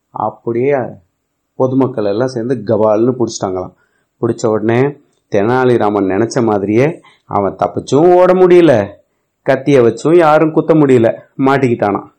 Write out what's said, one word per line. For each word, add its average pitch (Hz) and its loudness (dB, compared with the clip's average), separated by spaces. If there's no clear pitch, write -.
அப்படியே 117 -4
பொதுமக்கள் 131 -2
எல்லாம் 107 -2
சேர்ந்து 120 -6
கபால்னு 110 0
பிடிச்சிட்டாங்களாம். 95 -6
பிடிச்ச 117 -4
உடனே 110 0
தெனாலிராமன் 110 0
நினைச்ச 113 -2
மாதிரியே 107 0
அவன் 98 -4
தப்பிச்சும் 139 0
ஓட 180 4
முடியல, 175 2
கத்திய 135 2
வச்சும் 143 0
யாரும் 156 2
குத்த 160 0
முடியல, 131 2
மாட்டிக்கிட்டானாம். 123 0